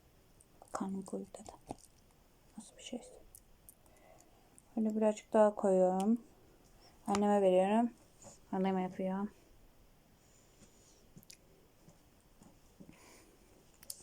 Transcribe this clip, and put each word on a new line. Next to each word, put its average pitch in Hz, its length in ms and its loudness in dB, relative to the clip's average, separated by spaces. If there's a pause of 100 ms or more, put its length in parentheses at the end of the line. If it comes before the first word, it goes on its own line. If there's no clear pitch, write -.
(720)
Karnım 190 320 -8
koydu 190 240 -12 (100)
da. - 380 -18 (840)
Nasıl - 200 -20
bir - 60 -20
şeyse. - 360 -16 (1600)
Böyle 220 180 -2
birazcık 214 380 -2
daha 214 220 6
koyuyorum. 190 680 2 (840)
Anneme 202 340 2
veriyorum. 196 480 4 (640)
Annem 190 260 -2
yapıyor. 185 500 -6 (4000)